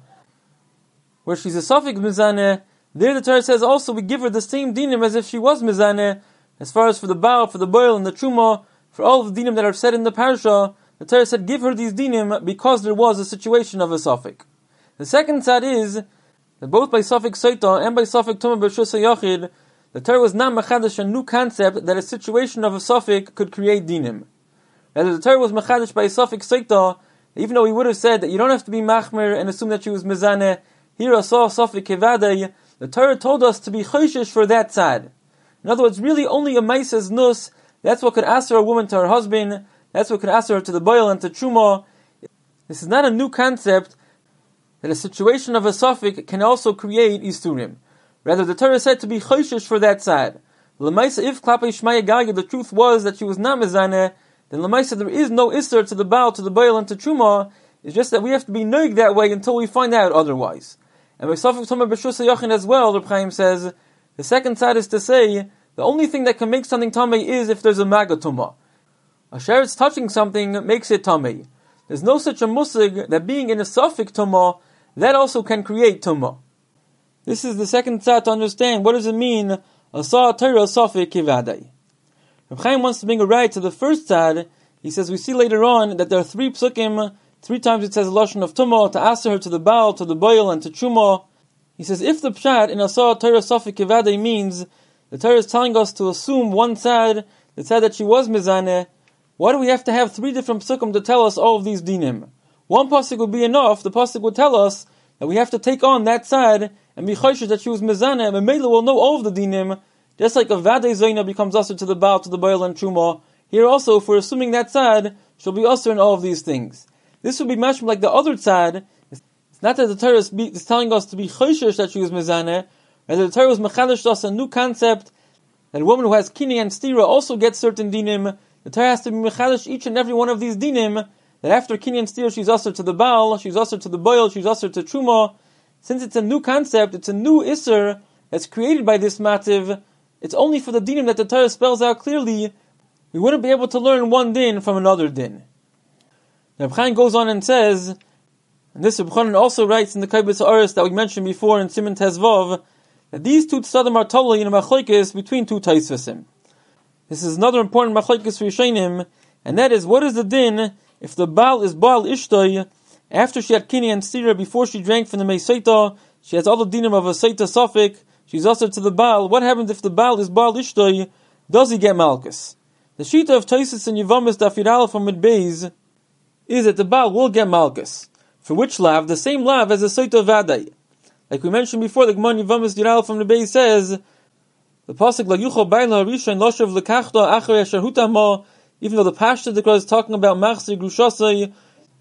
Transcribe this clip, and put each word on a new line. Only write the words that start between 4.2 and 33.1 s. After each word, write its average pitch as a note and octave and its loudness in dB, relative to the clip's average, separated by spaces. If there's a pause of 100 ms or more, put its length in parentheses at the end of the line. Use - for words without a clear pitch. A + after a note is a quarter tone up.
her A#3+ -2
the G#3+ -2
same C4+ -6
dinim B3 -2
as A3 -2
if A3+ -2
she A#3 -8
was C#4 2
Mezaneh, G3+ 0 (400)
as C#3 -14
far A3+ 4
as G#3+ 0
for G3 -8
the F3+ -2
Baal, A#3 2
for F#3+ -14
the F#3 -2
Boil, A#3 4
and F#3+ -4
the F#3 -6
Truma, A3+ 0 (280)
for A3 -6
all B3 4
of G3+ -10
the A#3 -6
dinim A#3+ -2
that G#3+ 0
are G3+ 0
said A#3+ 0
in A3+ -2
the A3 0
Parsha, G#3+ 0 (240)
the D#3+ -16
Torah A#3+ 4
said A3 -4
give B3 -4
her B3+ 0
these A3+ -6
dinim G#3+ -4
because G3+ 0
there G#3+ -2
was A3 2
a G3 -6
situation A3 -2
of E3+ -2
a E3 -2
Safik. B2+ -6 (560)
The C#3+ -12
second D4 0
side B3 2
is A3 -2
that - -16
both B3+ 0
by A3+ 2
Safik A3 -2
Saita G3 0
and A#3 -4
by A#3+ 2
Safik A3+ -2
Tumah A#3+ -2
B'Reshus G#3 -2
HaYochid, G3+ 0 (440)
the B2+ -10
Torah B3 2
was A3 4
not B3 0
machadish A3 -2
a G3+ -4
new A#3+ -4
concept A#3 -2
that F#3 0
a F#3+ -4
situation A#3 -4
of G#3 -2
a G3 -8
Safik G3+ -2
could G3 -6
create G3+ -2
dinim. B2+ -8 (680)
Rather, E3+ 0
the D#3+ -10
Torah C4 4
was A3+ 0
machadish A3+ -2
by G#3 0
a G3+ 0
Safik A3+ -2
Saita, G3+ 0 (340)
even A3 -6
though A#3 6
he A3 2
would A#3 0
have A3 0
said A3+ 2
that E3 -4
you F#3 -2
don't B3+ 2
have B3+ -2
to G3+ -16
be A3 -4
machmer G#3+ 0
and F#3 -4
assume G#3+ -6
that G#3 -4
she G#3+ -8
was F#3+ -6
mezaneh, G3 0 (380)
here A#3+ 2
I G#3+ 6
saw A#3 2
Safik G#3 -2
Kevadei, G3 0 (240)
the C3+ -12
Torah C4 2